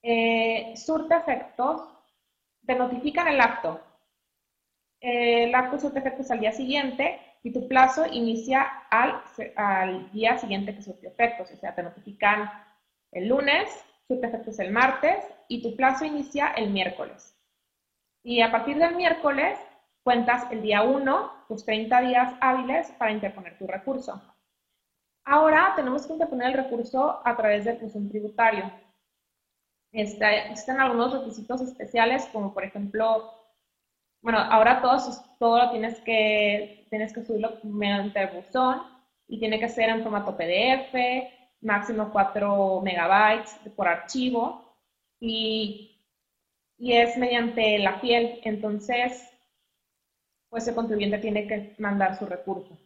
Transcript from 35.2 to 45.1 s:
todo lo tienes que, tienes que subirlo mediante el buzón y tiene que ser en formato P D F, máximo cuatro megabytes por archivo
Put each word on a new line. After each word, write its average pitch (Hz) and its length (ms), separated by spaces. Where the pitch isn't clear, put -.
todo 233 200
lo 247 140
tienes 226 300
que, 214 880
tienes 214 220
que 226 120
subirlo 220 400
mediante 202 560
el 190 80
buzón 254 540
y 226 140
tiene 220 180
que 233 100
ser 226 200
en 226 140
formato 202 340
P 165 100
D 214 280
F, 254 800
máximo 214 500
cuatro 196 680
megabytes 196 760
por 185 140
archivo 247 880